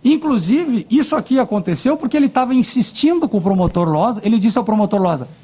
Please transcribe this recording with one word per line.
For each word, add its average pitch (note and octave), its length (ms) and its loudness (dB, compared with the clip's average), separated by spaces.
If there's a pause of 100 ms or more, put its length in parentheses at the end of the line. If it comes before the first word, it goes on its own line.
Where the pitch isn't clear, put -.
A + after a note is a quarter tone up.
Inclusive, B3+ 840 0
isso D4+ 260 0
aqui C4 220 0
aconteceu G#3 580 -2
porque D4+ 200 -4
ele C#4 120 2
tava B3+ 260 0
insistindo C4+ 760 0
com G#3+ 100 -2
o E3+ 40 -2
promotor F3 460 0
Loza. G3+ 340 0
Ele A3 160 2
disse G#3+ 200 2
ao A3+ 60 -2
promotor G#3 360 0
Loza: D#3 260 0 (180)